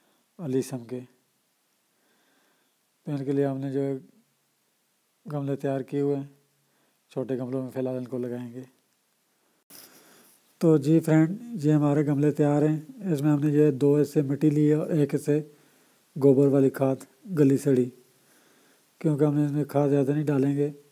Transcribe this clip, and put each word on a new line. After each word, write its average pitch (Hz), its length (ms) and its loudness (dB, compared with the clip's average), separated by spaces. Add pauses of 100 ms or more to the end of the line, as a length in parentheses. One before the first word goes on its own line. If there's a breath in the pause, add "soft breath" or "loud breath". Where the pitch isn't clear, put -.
(380)
अलीसम 131 460 -6
के। 123 160 -12
तो - 2000 -20
इनके 139 200 -4
लिए 139 120 0
हमने 135 280 -6
जो 139 80 -4
है 139 200 -4 (1300)
गमले 139 300 -6
तैयार 135 260 -4
किए 143 180 -6
हुए 143 160 -2
हैं, 139 220 -12 (720)
छोटे 131 240 -6
गमलों 131 260 -6
में 127 80 -10
फ़िलहाल 127 260 -6
इनको 127 220 -10
लगाएंगे। 123 500 -10 (1900 loud breath)
तो 160 180 4
जी 156 220 2
फ्रेंड, 175 560 0
ये 151 160 0
हमारे 147 320 2
गमले 147 280 0
तैयार 147 320 2
हैं। 160 480 -4
इसमें 147 180 0
हमने 147 220 0
ये 147 200 4
दो 143 260 2
हिस्से 147 240 0
मिट्टी 139 280 0
ली 151 160 2
है 151 120 2
और - 140 -4
एक 147 200 0
हिस्से 147 420 -2 (600 soft breath)
गोबर 139 320 6
वाली 135 220 4
खाद, 135 360 -2 (220)
गली 143 300 2
सड़ी, 127 340 0 (1080 soft breath)
क्योंकि 151 240 0
हम 147 200 2
इसमें 143 220 -2
खाद 143 220 0
ज़्यादा 139 260 2
नहीं 151 100 -2
डालेंगे, 143 500 0 (180)